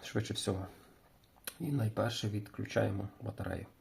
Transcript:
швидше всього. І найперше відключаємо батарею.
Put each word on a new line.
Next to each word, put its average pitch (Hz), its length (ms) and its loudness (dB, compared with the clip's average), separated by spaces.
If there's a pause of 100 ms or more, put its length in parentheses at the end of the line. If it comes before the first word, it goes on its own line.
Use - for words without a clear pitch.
швидше 113 300 0
всього. 92 340 0 (920)
І 165 120 0
найперше 113 580 2
відключаємо 104 800 0 (140)
батарею. 101 440 -4 (160)